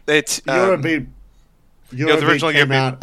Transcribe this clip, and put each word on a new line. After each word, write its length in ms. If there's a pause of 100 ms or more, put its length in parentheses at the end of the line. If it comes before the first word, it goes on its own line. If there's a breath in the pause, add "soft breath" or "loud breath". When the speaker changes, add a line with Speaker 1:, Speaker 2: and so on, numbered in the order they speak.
Speaker 1:
it's, 400
um, 80
Speaker 2:
Eurobeat, 520 (840)
Speaker 1:
yeah, 140
the 60 (100)
Speaker 2:
Eurobeat 80
Speaker 1:
original 220
Speaker 2:
came 160
Speaker 1:
Eurobeat 80
Speaker 2:
out 280